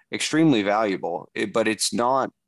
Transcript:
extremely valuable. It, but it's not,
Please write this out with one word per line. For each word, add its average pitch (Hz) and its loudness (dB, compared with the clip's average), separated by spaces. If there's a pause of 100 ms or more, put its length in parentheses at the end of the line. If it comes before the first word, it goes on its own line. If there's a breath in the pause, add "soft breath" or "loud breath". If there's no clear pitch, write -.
(120 soft breath)
extremely 143 2
valuable. 98 -2
It, 107 -4
but 110 0
it's - -2
not, 120 0 (180)